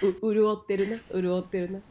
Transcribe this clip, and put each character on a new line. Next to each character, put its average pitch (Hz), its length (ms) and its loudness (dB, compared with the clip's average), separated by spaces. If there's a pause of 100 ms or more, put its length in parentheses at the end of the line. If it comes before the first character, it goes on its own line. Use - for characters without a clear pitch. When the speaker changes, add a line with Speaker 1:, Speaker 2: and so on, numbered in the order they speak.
Speaker 1:
る。 185 180 2
Speaker 2:
<laughs> - 40 -12
う、 220 100 2
潤 214 200 4
っ 208 120 -8
て 196 120 -2
る 196 120 0
な、 226 80 -4 (240)
潤 180 180 0
っ 180 80 -6
て 190 140 -4
る 175 100 -4
な。 190 80 -8 (120)